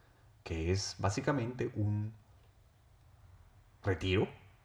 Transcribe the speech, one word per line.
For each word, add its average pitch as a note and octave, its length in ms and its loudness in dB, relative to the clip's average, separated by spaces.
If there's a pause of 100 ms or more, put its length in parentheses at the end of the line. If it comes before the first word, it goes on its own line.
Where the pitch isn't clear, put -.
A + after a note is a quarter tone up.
(440)
que E2 280 0
es G2 280 0
básicamente A#2+ 760 0
un G#2 380 0 (1700)
retiro F#2+ 460 2 (360)